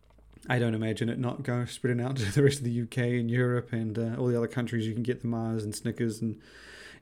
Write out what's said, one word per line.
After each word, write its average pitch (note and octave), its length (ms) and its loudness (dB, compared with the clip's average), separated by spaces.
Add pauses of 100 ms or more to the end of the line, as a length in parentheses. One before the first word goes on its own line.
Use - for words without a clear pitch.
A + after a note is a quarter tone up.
(500)
I B2+ 80 2
don't A#2 160 4
imagine A2 360 0
it A#2+ 100 -2
not B2+ 240 -2
going, A#2+ 240 0
spreading A#2+ 360 0
out C3+ 120 -2
<laughs> - 20 -4
to G2+ 140 0
the C#3 120 6
rest C#3 160 6
of - 40 -8
the A#2+ 80 0
U A#2 160 0
K B2 320 0
and A#2 100 0
Europe B2 440 2
and, A2+ 260 -2
uh, A2+ 180 -2
all B2+ 100 0
the A#2+ 100 2
other A#2 100 0
countries A2+ 400 -2
you A2+ 60 -2
can A#2+ 100 -2
get A#2+ 180 -4
the A#2+ 60 -4
Mars A2+ 360 -2
and G#2 120 -6
Snickers A2+ 460 -2
and A2+ 180 -4 (640)